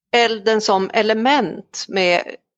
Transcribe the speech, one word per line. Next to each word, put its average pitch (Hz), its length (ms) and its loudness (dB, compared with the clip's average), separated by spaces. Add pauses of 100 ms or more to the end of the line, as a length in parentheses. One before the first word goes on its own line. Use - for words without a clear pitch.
(120)
elden 220 480 2
som 190 320 0
element 220 960 -2
med, 180 340 0 (360)